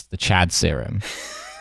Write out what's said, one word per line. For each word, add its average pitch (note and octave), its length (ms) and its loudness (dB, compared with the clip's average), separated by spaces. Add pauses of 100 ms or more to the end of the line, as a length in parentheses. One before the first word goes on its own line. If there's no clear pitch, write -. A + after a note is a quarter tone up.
(120)
the F2+ 60 -8
Chad F2+ 360 4
serum? E2 480 0 (600)